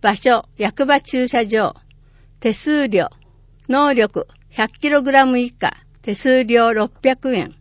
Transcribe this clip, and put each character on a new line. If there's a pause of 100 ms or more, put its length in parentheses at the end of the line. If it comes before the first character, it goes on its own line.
場
所、 (140)
役
場
駐
車
場。 (640)
手
数
料。 (600)
能
力、 (220)
百
キ
ロ
グ
ラ
ム
以
下。 (260)
手
数
料
六 (100)
百
円。